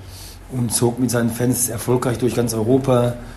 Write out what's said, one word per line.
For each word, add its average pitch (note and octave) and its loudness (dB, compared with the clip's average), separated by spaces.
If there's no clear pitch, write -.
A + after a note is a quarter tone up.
und A#2+ -2
zog A#2+ 2
mit B2+ 0
seinen A#2 2
Fans B2 0
erfolgreich B2 0
durch A#2 0
ganz A#2 0
Europa. A#2+ 2